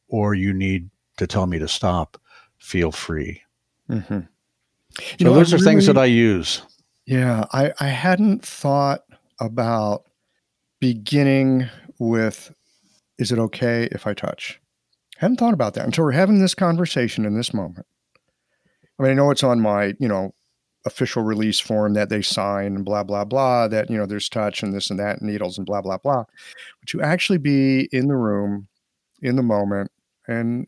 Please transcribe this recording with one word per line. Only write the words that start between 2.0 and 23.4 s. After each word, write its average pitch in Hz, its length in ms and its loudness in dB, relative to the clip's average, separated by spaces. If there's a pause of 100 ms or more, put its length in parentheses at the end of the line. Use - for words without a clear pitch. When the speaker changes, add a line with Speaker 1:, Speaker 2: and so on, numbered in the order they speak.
Speaker 1:
feel 85 360 -2
free." - 480 -8 (480)
Speaker 2:
Mm-hmm. 104 300 -6 (1000)
You - 0 -
Speaker 1:
So 175 60 4
Speaker 2:
know, 123 80 8
Speaker 1:
those 170 200 8
Speaker 2:
I 170 40 6
Speaker 1:
are - 20 4
things 196 280 8
that 147 80 6
Speaker 2:
really 135 80 6
Speaker 1:
I 123 120 6
use. 107 460 2 (440)
Speaker 2:
Yeah, 123 480 0
I, 139 260 2
I 139 80 -2
hadn't 185 580 2
thought 139 560 -2 (380)
about 113 680 -2 (720)
beginning 131 880 2 (320)
with, 113 520 -2 (680)
"Is 113 120 -4
it 120 80 0
okay 117 520 -2
if - 160 -8
I 104 80 -4
touch?" - 440 -10 (580)
Hadn't 233 200 0
thought 240 160 2
about 123 220 0
that - 100 -6
until 165 200 0
we're 143 60 2
having 190 280 4
this 190 160 2
conversation 165 680 0
in 104 100 -2
this 117 180 -4
moment. 90 320 -8 (1120)
I 135 40 0
mean, 135 80 4
I 135 40 2
know 139 160 4
it's 131 120 0
on 123 180 2
my, 104 380 0
you 131 80 -2
know, 98 260 -2 (520)
official 123 380 -4
release 107 360 -2
form 107 340 -2
that 104 160 0
they 107 120 -2
sign 98 540 -4
and 98 100 -6
blah, 104 180 -2
blah, 101 220 -4
blah, 123 420 0